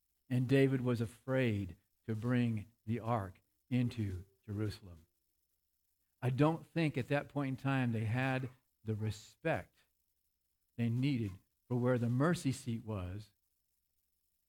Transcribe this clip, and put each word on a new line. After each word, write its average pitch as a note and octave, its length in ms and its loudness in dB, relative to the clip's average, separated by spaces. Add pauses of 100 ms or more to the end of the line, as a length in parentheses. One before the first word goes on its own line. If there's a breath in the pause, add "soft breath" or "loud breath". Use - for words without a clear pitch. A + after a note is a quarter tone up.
(300)
And B2+ 200 2
David C3+ 320 6
was B2 180 0
afraid A2+ 760 0 (340)
to A2+ 60 0
bring A#2 500 0 (200)
the A2+ 140 -2
ark G#2 360 -2 (360)
into A2+ 400 0 (340)
Jerusalem. G2+ 520 -6 (1200)
I B2+ 100 0
don't D3+ 420 2
think D#3 240 0
at A#2+ 100 -4
that C#3+ 220 0
point C#3 200 -2
in C3 140 -2
time C3 300 2
they A2+ 100 0
had B2+ 460 0 (360)
the A2 100 -2
respect G#2+ 720 -4 (1080)
they A#2 120 0
needed A#2+ 420 0 (380)
for B2 80 0
where B2 200 4
the A#2 120 2
mercy C#3 420 2
seat A2+ 340 -4
was, G2+ 440 -6 (1200)